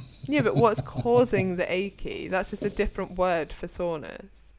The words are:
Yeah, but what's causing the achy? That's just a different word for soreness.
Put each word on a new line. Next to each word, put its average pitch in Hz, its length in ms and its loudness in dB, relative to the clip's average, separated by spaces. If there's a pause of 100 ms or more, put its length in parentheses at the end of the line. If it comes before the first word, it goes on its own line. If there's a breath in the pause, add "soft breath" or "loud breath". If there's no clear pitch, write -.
(260)
Yeah, 285 160 2
but 214 140 2
what's 220 240 6
causing 233 760 2
the 175 180 -2
achy? 190 540 -4
That's 185 240 -2
just 202 140 -6
a 208 60 0
different 196 460 -2
word 180 360 0
for - 160 -10
soreness. 165 920 -8